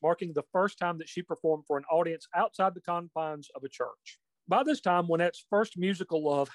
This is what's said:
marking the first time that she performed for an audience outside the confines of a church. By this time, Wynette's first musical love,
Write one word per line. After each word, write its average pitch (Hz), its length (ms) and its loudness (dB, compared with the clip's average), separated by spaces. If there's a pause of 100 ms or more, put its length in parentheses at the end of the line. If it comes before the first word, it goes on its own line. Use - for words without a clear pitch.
marking 170 300 0
the 147 100 -2 (100)
first 196 240 2
time 175 220 -4
that 156 100 -12
she - 140 -8
performed 156 460 -2
for 143 100 0
an 143 100 -8
audience 165 460 0
outside 190 400 0
the 180 60 -14
confines 160 760 -6
of 135 80 -12
a 135 60 -8
church. - 500 -8 (300)
By 214 160 4
this 285 160 0
time, 175 260 2
Wynette's 170 420 0
first 208 300 0
musical 180 500 0
love, 139 260 2